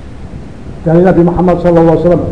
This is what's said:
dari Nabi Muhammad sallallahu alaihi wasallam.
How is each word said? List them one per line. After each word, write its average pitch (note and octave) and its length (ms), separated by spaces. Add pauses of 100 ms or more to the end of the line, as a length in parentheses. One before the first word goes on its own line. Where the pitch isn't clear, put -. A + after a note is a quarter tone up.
(840)
dari E3 180
Nabi F3+ 240
Muhammad F3 380
sallallahu E3 320
alaihi D#3+ 100
wasallam. F3 260